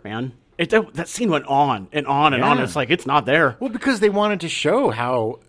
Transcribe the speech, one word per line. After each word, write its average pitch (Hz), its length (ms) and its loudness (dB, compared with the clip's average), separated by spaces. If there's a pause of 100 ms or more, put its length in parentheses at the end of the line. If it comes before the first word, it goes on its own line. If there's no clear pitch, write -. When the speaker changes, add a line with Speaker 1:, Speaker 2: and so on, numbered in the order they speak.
Speaker 1:
man." 117 280 -8 (260)
It, 165 120 -2
that, 220 240 0
that - 120 -6
scene 226 240 -2
went 143 140 0
on 135 480 0
and 143 120 -2
on 139 280 2
and 123 100 0
on. 143 140 4
Speaker 2:
Yeah. 131 80 0
Speaker 1:
It's - 100 -8
like, 131 140 -2
it's 175 160 0
not 135 200 2
there. 139 360 2
Speaker 2:
Well, 262 80 -4
because 226 320 -2
they 208 80 4
wanted 208 320 0
to 165 80 -6
show 185 400 0
how 120 600 -2